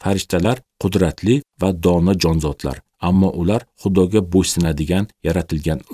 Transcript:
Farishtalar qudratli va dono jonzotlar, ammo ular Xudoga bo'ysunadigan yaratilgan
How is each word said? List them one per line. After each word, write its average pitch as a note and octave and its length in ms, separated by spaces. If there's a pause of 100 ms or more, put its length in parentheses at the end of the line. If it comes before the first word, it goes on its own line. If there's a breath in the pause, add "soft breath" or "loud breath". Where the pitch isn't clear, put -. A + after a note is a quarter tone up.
Farishtalar F#2+ 540 (220)
qudratli F#2+ 640 (200)
va F#2 80 (140)
dono F2 300
jonzotlar, D#2 640 (220)
ammo F#2 300
ular F#2 320 (200)
Xudoga F#2+ 400 (120)
bo'ysunadigan F2 760 (160)
yaratilgan E2 560 (140)